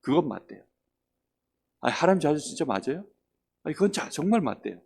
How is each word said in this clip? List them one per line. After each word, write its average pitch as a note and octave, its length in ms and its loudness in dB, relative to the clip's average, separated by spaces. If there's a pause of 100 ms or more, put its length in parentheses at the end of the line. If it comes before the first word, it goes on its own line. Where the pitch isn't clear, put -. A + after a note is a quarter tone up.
그건 D3+ 260 2
맞대요. F#2+ 360 -12 (1160)
"아니, - 140 -2
하나님 F#3 260 4
자녀 D3+ 180 2
진짜 - 280 -4
맞아요?" C3 400 -2 (580)
"아니, D#3 100 -4
그건 G3 180 2
자-, - 180 -6
정말 G3+ 320 0
맞대요." G2+ 440 -6